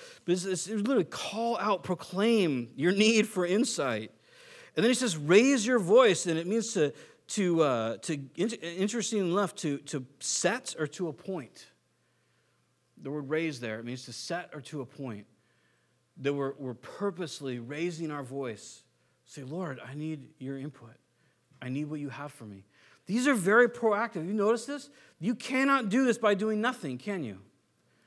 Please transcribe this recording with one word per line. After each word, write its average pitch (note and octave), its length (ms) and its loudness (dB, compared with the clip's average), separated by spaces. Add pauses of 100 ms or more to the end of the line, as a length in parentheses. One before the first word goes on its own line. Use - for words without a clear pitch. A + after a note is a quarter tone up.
(240)
But E3+ 80 0
it's, F3+ 120 0
it's, F#3 220 -4
it's G#3 160 -2
literally A3 220 2
call A3+ 540 -4
out, F#3+ 260 0
proclaim F3+ 920 2
your E3 160 2
need G#3+ 380 6
for F3+ 180 0
insight. C#3 640 0 (640)
And E3 80 4
then A#3+ 60 6
he B3+ 40 4
says, A3+ 220 0
"Raise G3+ 480 6
your B3 140 4
voice." G3+ 480 6
And E3 100 0
it E3+ 120 -2
means A3 240 0
to, D3+ 200 2 (360)
to, F3 340 2
uh, A2+ 360 2
to - 160 -6 (200)
in-, G#3 160 0
interesting G3+ 680 -2
enough, F3+ 360 0
to, C#3+ 220 -2
to C3+ 260 -8 (140)
set - 640 -2
or D#3 80 0
to F3 180 -6
appoint. D3 600 -10 (1300)
The C#3 120 -10
word C#3+ 180 -6
"raise" D#3 300 -2
there, A2 180 -4
it A#2 60 -10
means B2+ 220 -8
to B2 60 -14
set E3+ 400 -8
or D3+ 100 -12
to D3 180 -10
appoint. A#2 460 -10 (920)
That C#3 140 0
we're, C#3 240 -2
we're C3 160 -6
purposely D#3 880 -6
raising D#3 500 -6
our D3 140 -6
voice. B2 580 -8 (420)
Say, - 180 -16
"Lord, C#3+ 440 -8
I B2+ 80 -14
need D3+ 340 -8 (100)
your C3+ 180 -8
input. C3+ 380 -12 (640)
I A#2+ 80 -10
need D3 220 -4
what D3+ 100 -6
you D3 80 -6
have C#3 240 -12
for - 120 -18
me." G2 200 -16 (420)
These A#3+ 200 0
are C#4+ 80 6
very A3 340 6
proactive. G#3+ 580 -2
You G3 60 -4
notice A3 320 2
this? C#4+ 240 -10 (300)
You G#3+ 160 -2
cannot C4+ 560 2
do B3+ 140 4
this A#3+ 140 4
by G#3 160 4
doing G#3+ 260 0
nothing, F#3+ 380 -4
can F#3 260 -6
you? G2 140 -8 (680)